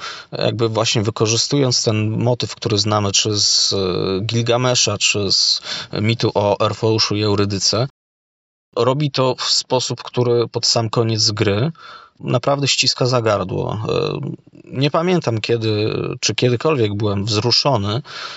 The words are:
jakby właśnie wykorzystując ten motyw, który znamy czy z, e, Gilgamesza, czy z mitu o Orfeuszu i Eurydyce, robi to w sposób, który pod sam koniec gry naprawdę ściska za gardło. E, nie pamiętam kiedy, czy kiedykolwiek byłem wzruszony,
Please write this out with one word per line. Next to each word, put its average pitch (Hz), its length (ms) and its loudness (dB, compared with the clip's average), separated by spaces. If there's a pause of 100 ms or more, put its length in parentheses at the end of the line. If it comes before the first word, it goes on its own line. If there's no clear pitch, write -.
(320)
jakby 113 380 0
właśnie 110 320 0
wykorzystując 117 840 0
ten 107 400 0
motyw, 120 320 0
który 107 220 -2
znamy 104 340 0
czy 104 280 0
z, - 340 2
e, 98 40 0 (440)
Gilgamesza, 117 760 0
czy 98 340 0
z - 300 2 (400)
mitu 107 320 2
o 101 240 2
Orfeuszu 110 580 0
i 104 80 -2
Eurydyce, 101 640 0 (880)
robi 135 360 2
to 131 240 0
w - 80 -10
sposób, - 600 -2
który 120 440 0
pod - 180 -6
sam 113 240 0
koniec 110 420 0
gry 104 400 0 (520)
naprawdę 139 440 0
ściska - 380 0
za 123 160 2
gardło. 98 560 0 (120)
E, - 300 0 (440)
nie 139 280 -2
pamiętam 165 500 0
kiedy, 110 520 0 (260)
czy - 160 -2
kiedykolwiek 123 600 0
byłem 101 300 -2
wzruszony, 113 760 0 (360)